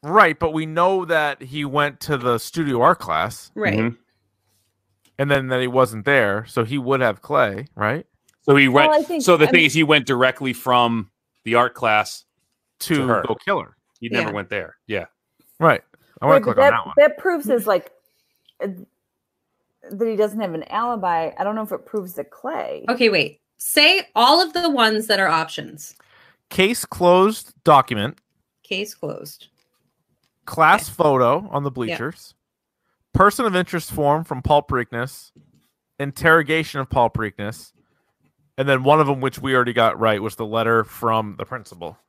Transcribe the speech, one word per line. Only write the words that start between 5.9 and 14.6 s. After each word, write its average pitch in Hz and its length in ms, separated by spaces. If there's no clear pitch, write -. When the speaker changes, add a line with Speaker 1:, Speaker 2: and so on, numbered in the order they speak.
Speaker 1:
there, 110 400
so - 200
he 127 120
would 131 220
have 110 220
clay, 123 540
right? 110 300
Speaker 3:
So 143 140
he 139 120
went, 143 240
Speaker 4:
Well, 302 80
I 302 40
think, 311 200
Speaker 3:
so 180 140
the 151 80
Speaker 4:
I - 20
Speaker 3:
thing 165 120
Speaker 4:
mean 160 60
Speaker 3:
is, 127 80
he 156 100
went 147 220
directly 131 480
from 120 560
the 113 100
art 120 180
class 107 520
Speaker 1:
To - 160
Speaker 3:
to 135 120
her. 110 200
Speaker 1:
go 110 80
kill 190 260
her. - 140
Speaker 3:
He 117 100
never 113 200
Speaker 2:
Yeah. 101 60
Speaker 3:
went 98 140
there. 95 260